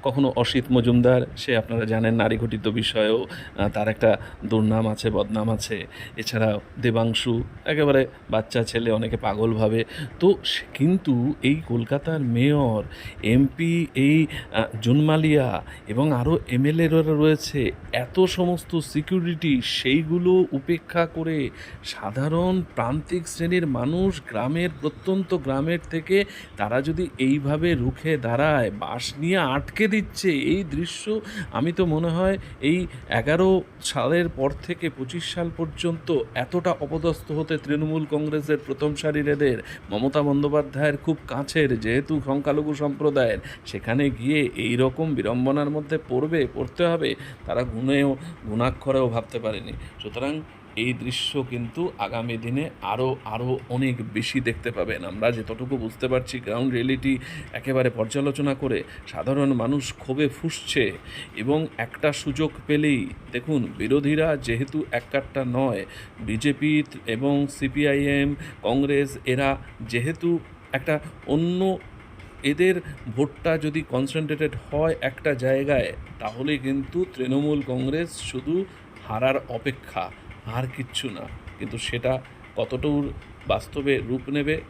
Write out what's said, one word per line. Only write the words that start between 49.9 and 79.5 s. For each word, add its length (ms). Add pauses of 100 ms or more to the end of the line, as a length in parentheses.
সুতরাং 380 (360)
এই 160
দৃশ্য 500
কিন্তু 560
আগামী 380
দিনে 340 (120)
আরও, 420
আরও 340 (100)
অনেক 280 (180)
বেশি 260
দেখতে 300
পাবেন। 340
আমরা 280
যতটুকু 440
বুঝতে 320
পারছি, 300
গ্রাউন্ড 340
রিয়েলিটি 460 (340)
একেবারে 380
পর্যালোচনা 640
করে 280 (240)
সাধারণ 460
মানুষ 460
ক্ষোভে 300
ফুঁসছে 640 (440)
এবং 300 (120)
একটা 340
সুযোগ 380 (160)
পেলেই, 400 (260)
দেখুন, 460
বিরোধীরা 580
যেহেতু 560
এক 100 (100)
কাট্টা 340
নয়, 400 (340)
বিজেপি 640 (240)
এবং 440
সিপিআইএম, 840 (280)
কংগ্রেস, 640
এরা 300 (320)
যেহেতু 500 (340)
একটা 280 (260)
অন্য, 520 (640)
এদের 380 (360)
ভোটটা 420
যদি 300
কনসেন্ট্রেটেড 640 (180)
হয় 300
একটা 340
জায়গায়, 580 (260)
তাহলে 400
কিন্তু 460 (100)
তৃণমূল 520
কংগ্রেস 500
শুধু 480 (440)
হারার 260 (140)
অপেক্ষা, 640 (440)